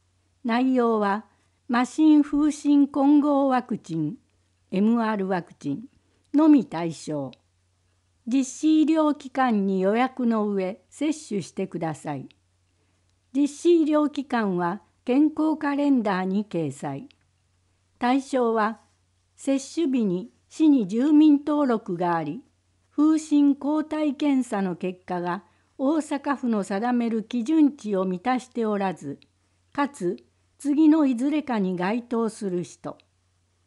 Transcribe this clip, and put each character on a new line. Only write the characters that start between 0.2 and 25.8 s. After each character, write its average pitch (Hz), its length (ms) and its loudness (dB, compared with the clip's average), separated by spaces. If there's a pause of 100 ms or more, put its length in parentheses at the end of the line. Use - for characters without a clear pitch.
内 254 320 0
容 233 240 2
は、 202 260 -2 (420)
麻 247 200 0
疹 302 340 4
風 294 300 0
疹 285 360 2
混 285 320 4
合 277 280 2
ワ 254 160 0
ク - 160 -6
チ - 180 -8
ン、 160 200 -4 (520)
エ 185 100 -2
ム 226 240 2
ア 220 80 -2
ー 214 60 -4
ル 190 100 -4
ワ 185 140 -2
ク - 140 -20
チ 143 180 -8
ン 220 120 -12 (500)
の 311 140 6
み 269 160 6
対 165 260 -6
象。 143 400 -8 (960)
実 262 160 0
施 311 400 2
医 - 20 4
療 302 320 2
機 277 140 -18
関 233 340 0
に 190 160 0
予 196 140 2
約 247 320 -2
の 214 220 0
上、 196 420 -6
接 294 220 -4
種 208 280 -8
し - 100 -14
て 190 140 -6
く 175 140 -10
だ 160 160 -6
さ 151 180 -10
い。 135 160 -12 (1080)
実 285 120 2
施 339 340 2
医 302 40 2
療 302 260 2
機 285 140 -8
関 208 320 -2
は 175 260 -4 (220)
健 285 300 2
康 311 220 -2
カ 294 180 -4
レ 285 140 0
ン 254 140 2
ダ 190 180 -2
ー - 20 -4
に 190 220 -2
掲 165 260 -4
載。 143 380 -12 (880)
対 254 240 0
象 247 320 0
は、 226 260 -2 (560)
接 269 220 -2 (160)
種 330 140 -2
日 254 180 0
に 185 240 -4 (200)
市 311 200 2
に 247 180 4
住 240 240 0
民 294 320 6
登 294 240 0
録 220 300 -4
が 175 180 0
あ 165 80 -2
り、 156 200 -10 (480)
風 311 260 2
疹 285 380 4
抗 302 280 -4
体 302 300 -4
検 269 340 0
査 202 140 -4
の 180 140 -2
結 185 280 -8
果 180 160 -6
が 175 240 -6 (360)
大 285 160 0